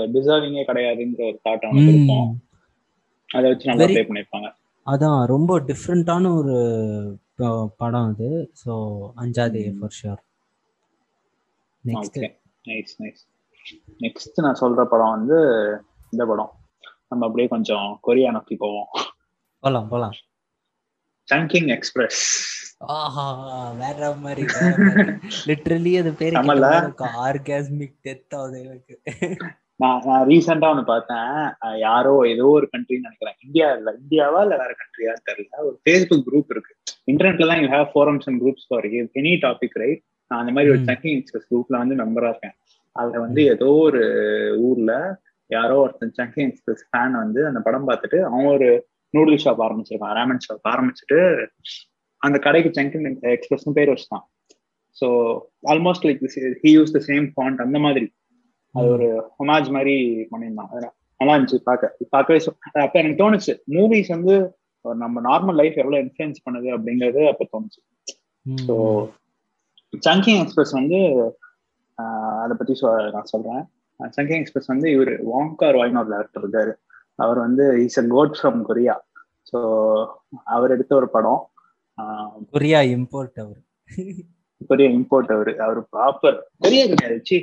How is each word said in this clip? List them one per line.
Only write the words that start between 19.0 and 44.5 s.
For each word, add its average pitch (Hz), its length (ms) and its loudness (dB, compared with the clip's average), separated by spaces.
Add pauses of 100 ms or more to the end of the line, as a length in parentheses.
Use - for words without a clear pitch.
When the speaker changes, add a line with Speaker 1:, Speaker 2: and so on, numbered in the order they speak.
Speaker 2:
போலாம், 123 240 -2
போலாம். 113 280 -6 (1120)
Speaker 1:
சங்கிங் 160 400 0
எக்ஸ்பிரஸ். - 540 -4 (640)
Speaker 2:
ஆஹா, 147 380 -6 (460)
வேற 143 420 -8
மாதிரி, 139 340 -10
வேற 180 300 0
மாதிரி. 196 340 4 (160)
Speaker 1:
<laughs> - 180 -10
Speaker 2:
Literally 165 520 0
அது 165 140 0
பேரு 160 240 -2
Speaker 1:
ஆமால? 131 100 2
Speaker 2:
கேட்ட 143 140 4
மாதிரி 156 240 6
இருக்கும். 123 360 -8
ஆர்காஸ்மிக் 143 840 -6
டெத் 135 320 -14
ஆகுது 131 260 -12
எனக்கு. 127 340 -20 (840)
Speaker 1:
நான், 127 280 2
நான் 131 220 2
ரீசென்ட்டா 160 420 4
ஒண்ணு 143 160 0
பார்த்தேன். 117 440 -2 (320)
அஹ், 110 180 -6
யாரோ 120 360 2 (120)
ஏதோ 117 200 2
ஒரு 143 200 6
கண்ட்ரின்னு 123 400 -8
நினைக்கிறேன். 110 360 -12
இந்தியா 147 300 0
இல்ல, 110 180 -4
இந்தியாவா 143 500 0
இல்ல 202 160 2
வேற 127 160 -6
கண்ட்ரியான்னு 117 520 -8
தெரியல. 104 340 -12
ஒரு 143 220 -6
Facebook 170 420 4
குரூப் 131 280 0
இருக்கு. 113 220 -8 (340)
இன்டர்நெட்ல 170 420 2
தான் 165 140 2
you 135 80 0
have 147 220 2
forums 147 340 2
and 127 140 -4
groups 131 280 -2
for 120 120 -2 (340)
any 151 260 0
topic, 120 340 -2
right? 127 260 -2 (300)
நான் 120 100 -4
அந்த 120 120 -4
மாதிரி 143 180 4
ஒரு 135 100 4
Speaker 2:
ம். 127 80 -2
Speaker 1:
சங்கிங் 139 280 -2
எக்ஸ்பிரஸ் - 320 -8
குரூப்ல 123 300 -2
வந்து 127 160 -2
மெம்பரா 117 340 -2
இருக்கேன். 107 280 -8 (400)
அதுல 120 220 -4
வந்து 123 240 0
Speaker 2:
ம். 147 40 6
Speaker 1:
ஏதோ 123 220 4 (100)
ஒரு 143 240 4 (580)